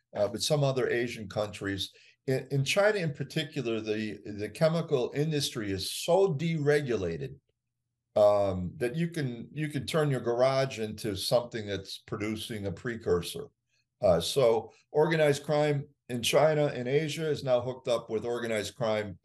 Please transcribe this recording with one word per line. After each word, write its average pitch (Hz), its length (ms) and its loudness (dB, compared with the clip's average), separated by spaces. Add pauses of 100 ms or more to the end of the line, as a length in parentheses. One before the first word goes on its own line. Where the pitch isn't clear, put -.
(160)
uh, 104 120 0
but 107 140 -6
some 147 220 2
other 131 260 2
Asian 117 400 -2
countries. 98 600 -4 (360)
In, 135 240 -2
in 139 140 0
China 208 320 2
in 165 160 -2
particular, 135 680 -4
the, 107 460 -4
the 104 240 -8
chemical 156 680 0
industry 139 560 -2
is 92 200 -4
so 185 420 2
deregulated, 135 1000 0 (800)
um, 101 640 4
that 123 180 -2
you 165 120 0
can, 123 440 -6
you 151 180 -4
can 139 160 -4
turn 151 260 0
your 127 80 0
garage 127 600 2
into 107 360 -4
something 117 500 -2
that's 98 400 -8
producing 107 640 -6
a 95 40 -2
precursor. 101 760 -4 (560)
Uh, 90 160 6
so 113 520 2 (200)
organized 151 520 4
crime 147 400 2 (260)
in 123 120 -4
China 151 460 4
and 123 200 -4
Asia 156 400 0
is 139 160 -2
now 123 180 2
hooked 127 260 -6
up 117 220 0
with 110 160 -2
organized 113 500 -2
crime 107 500 -2